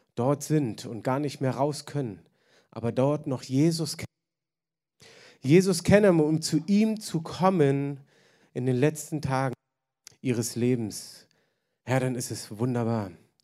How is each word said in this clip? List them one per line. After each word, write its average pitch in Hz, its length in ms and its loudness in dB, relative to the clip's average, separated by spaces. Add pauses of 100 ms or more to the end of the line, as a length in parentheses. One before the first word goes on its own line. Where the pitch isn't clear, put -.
(160)
dort 139 260 0
sind 139 420 -2
und 104 200 -10
gar 131 160 -2
nicht 143 200 -6
mehr 131 120 -2
raus 139 340 -4
können, 120 400 -8 (460)
aber 113 180 -4
dort 143 380 0
noch 127 160 -4
Jesus 160 540 0
kennen, - 100 -10 (1300)
Jesus 170 440 4
kennen, 196 340 8
um 156 240 2
zu 156 240 0
ihm 214 320 2
zu - 220 -6
kommen 143 800 0 (540)
in 127 120 -4
den 131 80 2
letzten 147 480 -2
Tagen 135 320 -2 (680)
ihres 120 360 -2
Lebens, 120 720 -4 (560)
Herr, 127 160 0
dann 127 160 -2
ist 113 160 -8
es 107 260 -12
wunderbar. 113 540 -2 (320)